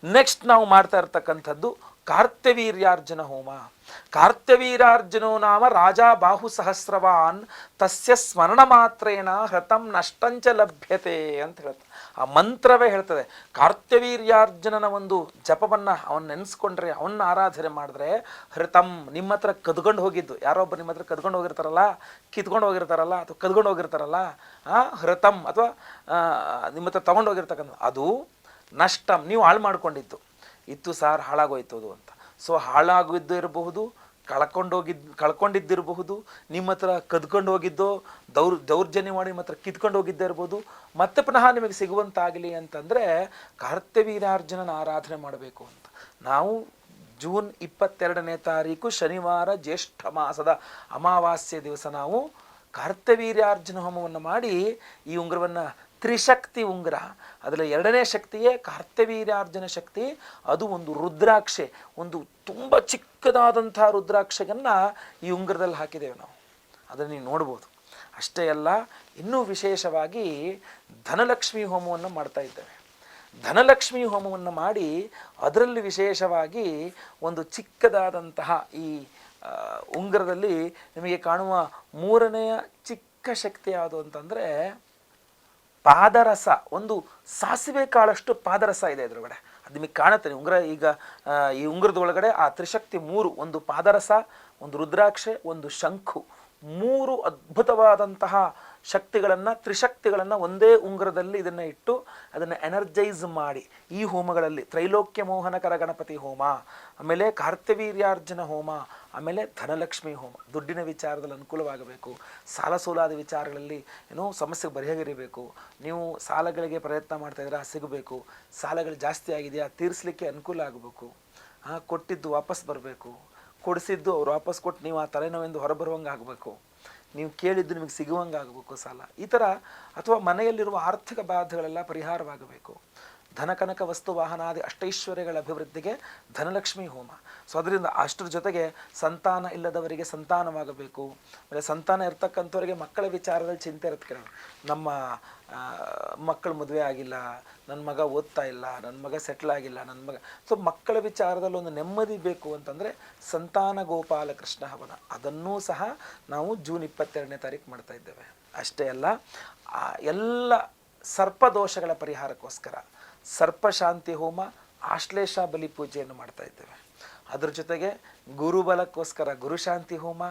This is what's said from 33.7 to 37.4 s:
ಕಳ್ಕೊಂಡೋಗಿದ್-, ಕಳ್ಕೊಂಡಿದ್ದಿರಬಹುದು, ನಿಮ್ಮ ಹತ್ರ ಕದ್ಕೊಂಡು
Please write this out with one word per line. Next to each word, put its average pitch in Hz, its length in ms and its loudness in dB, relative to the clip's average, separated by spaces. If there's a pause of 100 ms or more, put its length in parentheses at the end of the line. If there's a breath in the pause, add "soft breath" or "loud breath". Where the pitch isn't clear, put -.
ಕಳ್ಕೊಂಡೋಗಿದ್-, 156 920 -4
ಕಳ್ಕೊಂಡಿದ್ದಿರಬಹುದು, 180 1080 -2 (260 loud breath)
ನಿಮ್ಮ 185 200 -4
ಹತ್ರ 185 280 0
ಕದ್ಕೊಂಡು 175 540 0